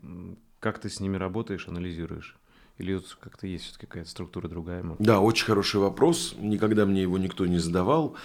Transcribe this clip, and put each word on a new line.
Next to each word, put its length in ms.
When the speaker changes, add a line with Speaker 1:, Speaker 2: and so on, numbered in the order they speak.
Speaker 1:
м, 360
как 200
ты 100
с 100
ними 180
работаешь, 500
анализируешь? 680
Или 160
вот 260
как-то 280
есть 160
всё-таки 240
какая-то 220
структура 380
другая, 360
может? 180
Speaker 2:
Да, 180
очень 260
хороший 340
вопрос. 600
Никогда 460
мне 160
его 160
никто 300
не 100
задавал, 680